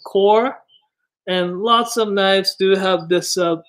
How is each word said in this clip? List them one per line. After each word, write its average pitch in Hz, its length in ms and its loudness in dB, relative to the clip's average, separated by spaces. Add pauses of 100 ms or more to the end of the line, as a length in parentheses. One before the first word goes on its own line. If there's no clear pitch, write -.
core, 214 540 0 (680)
and 180 340 -4
lots 233 340 0
of 214 140 0
knives 196 480 0
do 190 160 2
have 185 340 -2
this, 175 300 -2
uh, 170 180 0 (120)